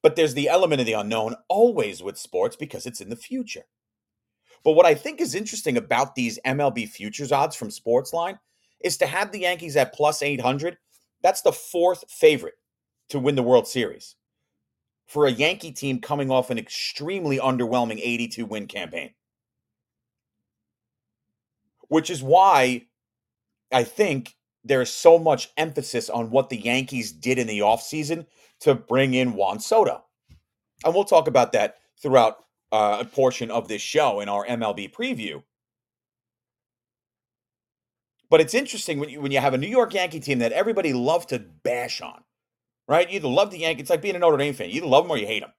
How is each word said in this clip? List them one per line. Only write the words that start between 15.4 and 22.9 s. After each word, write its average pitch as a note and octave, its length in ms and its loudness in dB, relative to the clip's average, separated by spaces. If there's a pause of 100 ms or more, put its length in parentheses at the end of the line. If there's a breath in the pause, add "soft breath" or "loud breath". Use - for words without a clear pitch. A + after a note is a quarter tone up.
team C3 280 -4
coming C#3 300 -4
off B2+ 180 2
an A#2+ 100 -4
extremely D3 800 -6
underwhelming A#2+ 640 0
eighty-two A#2 440 -4
win G#2 200 -8
campaign. E2+ 440 -10 (2750)
Which D#3+ 200 2
is D#3 140 -6
why C#3 640 6 (840)